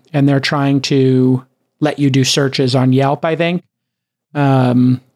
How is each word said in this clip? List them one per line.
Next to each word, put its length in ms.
and 160
they're 120
trying 420
to 600
let 180
you 120
do 140
searches 500
on 180
Yelp, 320
I 120
think. 260
Um, 640